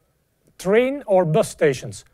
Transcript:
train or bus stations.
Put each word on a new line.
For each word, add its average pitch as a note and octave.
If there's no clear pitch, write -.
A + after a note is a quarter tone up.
train B3+
or F#3
bus E3
stations. -